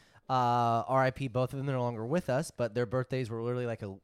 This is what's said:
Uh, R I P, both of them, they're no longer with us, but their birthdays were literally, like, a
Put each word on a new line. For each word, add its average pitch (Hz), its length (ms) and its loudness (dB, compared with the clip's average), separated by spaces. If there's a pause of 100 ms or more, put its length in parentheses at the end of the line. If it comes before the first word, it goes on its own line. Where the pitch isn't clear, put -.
(300)
Uh, 120 580 4
R 131 160 4
I 131 80 4
P, 135 160 -6
both 127 260 0
of 139 40 -6
them, 135 80 -4
they're 139 100 0
no 123 80 0
longer 117 220 -4
with 170 240 -2
us, 131 220 0
but 117 220 -2
their 120 120 2
birthdays 127 440 -2
were 113 120 -6
literally, 123 260 -2
like, 113 160 -6
a 98 200 -8